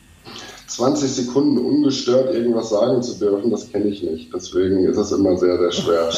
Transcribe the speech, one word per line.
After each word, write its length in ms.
Zwanzig 420
Sekunden 480
ungestört 760
irgendwas 380
sagen 320
zu 160
dürfen, 320
das 220
kenne 140
ich 180
nicht. 280
Deswegen 520
ist 120
es 140
immer 260
sehr, 220
sehr 140
schwer. 460